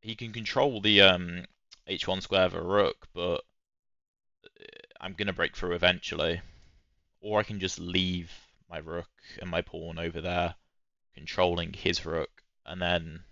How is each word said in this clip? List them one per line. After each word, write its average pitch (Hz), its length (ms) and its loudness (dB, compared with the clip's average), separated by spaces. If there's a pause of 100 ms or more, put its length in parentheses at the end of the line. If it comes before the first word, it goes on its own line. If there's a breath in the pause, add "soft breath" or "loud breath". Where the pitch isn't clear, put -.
He 110 160 -10
can 117 160 -10
control 120 480 0
the, 104 200 8
um, 90 460 6 (400)
H 92 200 -6
one 92 140 -2
square 95 240 4
of 87 100 0
a 82 80 -4
rook, 92 520 0
but, 87 300 -2 (1000)
uh, - 40 -20 (520)
I'm 92 140 -12
gonna 101 180 -2
break 85 240 -2
through 90 180 -4
eventually. 87 680 0 (800 soft breath)
Or 107 200 -2
I - 20 0
can 104 160 -6
just 92 200 -4
leave 90 520 -2 (380)
my 85 100 -10
rook 82 320 -8 (300)
and 90 80 -10
my 85 140 -2
pawn 82 360 -10
over 82 220 -6
there, 87 360 -2 (580)
controlling 85 580 0
his - 320 -2
rook, 80 380 -6 (240)
and 90 160 -8
then 82 500 -2